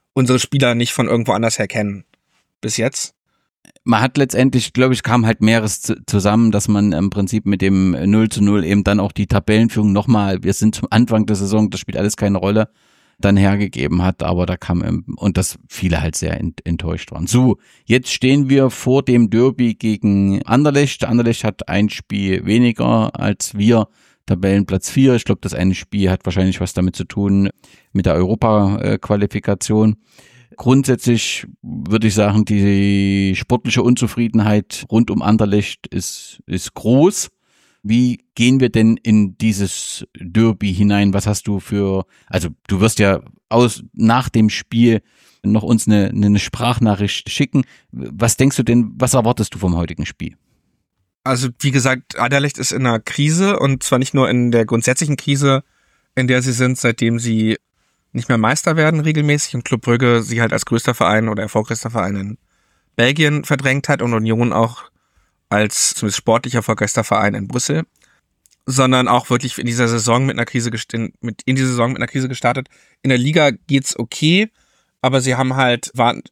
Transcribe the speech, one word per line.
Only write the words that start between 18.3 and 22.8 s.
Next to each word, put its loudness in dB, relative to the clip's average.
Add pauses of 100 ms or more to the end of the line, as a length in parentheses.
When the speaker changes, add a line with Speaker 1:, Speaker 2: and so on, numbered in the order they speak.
Speaker 2:
wir 4
vor 0
dem 4
Derby 2
gegen 0
Anderlecht. 0
Anderlecht 0
hat -6
ein 0
Spiel -4
weniger 0